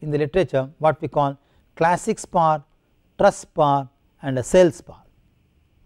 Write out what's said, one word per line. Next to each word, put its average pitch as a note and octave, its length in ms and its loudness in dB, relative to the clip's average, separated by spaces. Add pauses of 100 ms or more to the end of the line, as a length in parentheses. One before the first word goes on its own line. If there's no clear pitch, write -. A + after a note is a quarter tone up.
in D3+ 100 -10
the C#3+ 80 -2
literature, C#3+ 600 -2
what D3+ 240 -2
we D#3+ 60 -8
call C#3 300 -4 (380)
classic F3 420 -2
spar, D#3+ 460 -2 (540)
truss F#3+ 200 4
spar C#3+ 500 0 (340)
and C3 160 -4
a B2 40 -2
sail F3+ 280 4
spar. - 320 -14 (840)